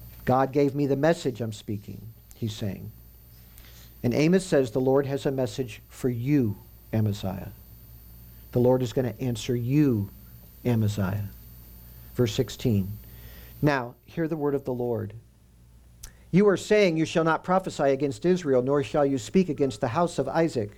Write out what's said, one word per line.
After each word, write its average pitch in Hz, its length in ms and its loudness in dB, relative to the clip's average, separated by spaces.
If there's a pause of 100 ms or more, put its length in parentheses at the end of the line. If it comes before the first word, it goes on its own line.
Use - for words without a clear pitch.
(240)
God 131 280 2
gave 143 220 2
me 143 120 0
the 135 100 0
message 147 440 0
I'm 110 120 -6
speaking," 101 480 -10 (340)
he's 110 180 -6
saying. 104 380 -8 (1120)
And 120 100 0
Amos 165 320 2
says, 135 280 2
"The 139 80 -2
Lord 135 260 2
has 139 180 -4
a 151 60 0
message 127 580 -4
for - 200 -4
you, 123 480 0 (360)
Amaziah. 101 600 -2 (960)
The - 80 0
Lord 127 240 4
is 117 100 -4
gonna 123 280 -2
answer 123 340 -4
you, 123 560 2 (540)
Amaziah." 104 640 0 (840)
Verse 120 200 0
sixteen, 104 540 -2 (720)
"Now, 135 320 0 (100)
hear 170 220 -6
the 160 100 -4
word 143 180 -2
of 143 100 -4
the 127 100 -4
Lord. 117 380 -4 (1200)
You 202 160 6
are 185 80 4
saying, 196 400 2
'You 160 80 2
shall 160 200 0
not 160 200 2
prophesy 185 400 0
against 139 420 0
Israel, 160 360 2
nor 139 200 2
shall 147 240 0
you 139 100 0
speak 180 320 0
against 135 320 0
the 131 80 0
house 165 300 -2
of 131 100 0
Isaac.' 131 500 0